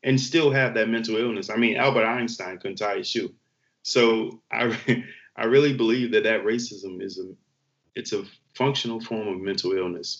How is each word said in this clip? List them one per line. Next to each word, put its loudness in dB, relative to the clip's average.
and 4
still 4
have 2
that 2
mental 0
illness. -2
I -2
mean, 2
Albert 4
Einstein -4
couldn't -8
tie -2
his -6
shoe. -4
So 2
I, -2
<laughs> -20
I -4
really 6
believe 2
that 4
that 2
racism -4
is -10
a, -10
it's -8
a -4
functional 0
form -6
of -4
mental -2
illness, -4